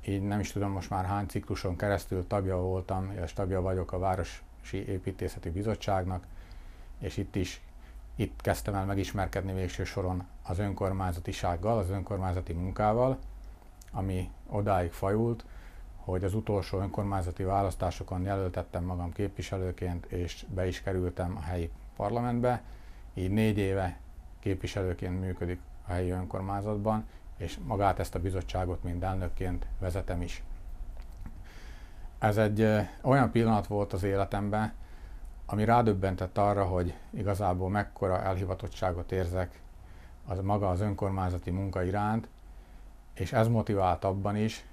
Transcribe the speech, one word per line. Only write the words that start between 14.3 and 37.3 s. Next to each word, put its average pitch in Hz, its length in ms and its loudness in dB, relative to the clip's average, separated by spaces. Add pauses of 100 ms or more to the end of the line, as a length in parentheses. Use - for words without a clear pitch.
odáig 101 420 2
fajult, 113 540 0 (520)
hogy 92 260 -2
az 95 100 2
utolsó 101 460 0
önkormányzati 98 640 0
választásokon 95 760 0
jelöltettem 92 640 -2
magam 87 280 -2
képviselőként, 90 920 -2
és 87 480 -4
be 92 140 2
is 90 140 -2
kerültem 90 560 0
a 85 40 -6
helyi 82 300 -2 (240)
parlamentbe. 120 680 2 (520)
Így 92 180 0
négy 107 260 6
éve 95 400 2 (420)
képviselőként 92 800 0
működik 90 400 -2 (280)
a - 40 -4
helyi 90 180 2
önkormányzatban, 101 960 0 (320)
és - 260 -6
magát 101 360 4
ezt - 160 -2
a 95 40 0
bizottságot 92 640 0
mind 87 200 -2
elnökként 92 640 0 (120)
vezetem 90 420 0
is. - 220 -4 (1800)
Ez 107 180 6
egy, 107 240 6
ö, 107 180 8 (220)
olyan 127 300 6
pillanat 113 360 4
volt 101 260 0
az 92 100 0
életemben, 101 720 2 (720)
ami 104 180 2
rádöbbentett 98 760 4
arra, 101 280 6
hogy 90 300 2 (140)
igazából 92 600 2